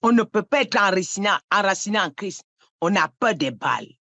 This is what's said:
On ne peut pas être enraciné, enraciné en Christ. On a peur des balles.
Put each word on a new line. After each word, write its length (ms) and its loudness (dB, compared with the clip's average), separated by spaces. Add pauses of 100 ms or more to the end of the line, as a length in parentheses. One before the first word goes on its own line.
On 100 4
ne 100 6
peut 200 -2
pas 200 0
être 160 -2
enraciné, 520 0 (200)
enraciné 500 0
en 100 -2
Christ. 320 -12 (380)
On 160 0
a 120 2
peur 260 -2
des 160 -2
balles. 380 -6 (120)